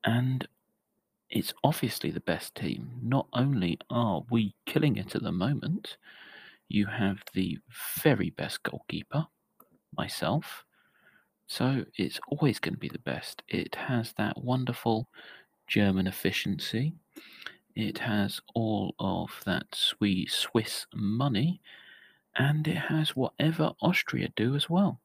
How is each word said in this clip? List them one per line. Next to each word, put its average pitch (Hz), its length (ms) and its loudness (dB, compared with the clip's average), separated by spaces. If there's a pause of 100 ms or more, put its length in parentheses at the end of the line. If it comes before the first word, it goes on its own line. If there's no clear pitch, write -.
And 127 440 2 (800)
it's - 240 -2 (100)
obviously 127 480 2
the - 80 -4
best - 340 -2
team. - 480 -6
Not 123 320 2
only 120 460 2 (100)
are 117 400 0
we 110 260 2 (100)
killing 135 320 2
it - 180 -6
at - 80 -2
the - 80 -4
moment, 135 680 -2 (680)
you 101 180 2
have 101 380 -2 (100)
the 95 240 0 (460)
very 127 260 6
best - 320 -6
goalkeeper, - 640 -4 (720)
myself. - 680 -2 (840)
So 131 380 0 (100)
it's - 320 -2
always 143 320 2
gonna - 180 -2
be - 120 -6
the - 100 -10
best. - 480 -6
It - 280 -4
has 117 380 -2
that - 300 -2
wonderful 123 680 0 (560)
German 95 420 4
efficiency. 110 840 -2 (840)
It 107 240 -2
has 104 420 0 (120)
all 110 460 0
of 90 460 -2
that - 280 -2
sweet - 560 2
Swiss - 640 0
money. 123 680 2 (720)
And 151 320 2
it 165 100 0
has 156 380 0
whatever 156 680 2
Austria - 540 2
do 123 200 2
as - 140 0
well. 175 360 4